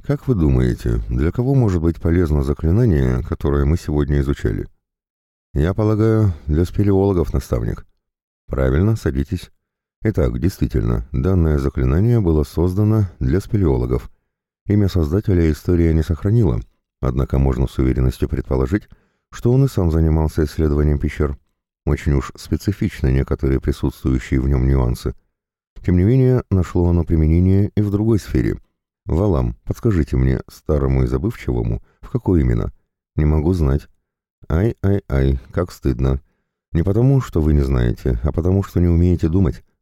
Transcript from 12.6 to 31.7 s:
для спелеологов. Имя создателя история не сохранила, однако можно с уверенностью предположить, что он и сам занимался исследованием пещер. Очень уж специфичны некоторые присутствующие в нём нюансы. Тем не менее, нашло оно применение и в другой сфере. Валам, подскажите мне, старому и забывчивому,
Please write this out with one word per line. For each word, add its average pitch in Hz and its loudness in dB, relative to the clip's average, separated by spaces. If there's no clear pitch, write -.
для 67 0
спелеологов. 64 -2
Имя 101 2
создателя 85 0
история 82 0
не 80 2
сохранила, 90 0
однако 65 -2
можно 67 0
с - -10
уверенностью 64 0
предположить, 65 -4
что - -2
он 135 4
и 135 2
сам 87 0
занимался 78 2
исследованием 73 0
пещер. 71 -4
Очень 73 -2
уж - -4
специфичны - -4
некоторые 67 -2
присутствующие 67 -2
в 65 -2
нём 65 0
нюансы. 62 0
Тем 90 2
не 90 4
менее, 127 2
нашло 90 0
оно 87 2
применение 87 2
и 107 2
в 104 -2
другой 107 2
сфере. 55 -2
Валам, 73 0
подскажите 95 -2
мне, 65 2
старому 67 0
и - 2
забывчивому, 60 -4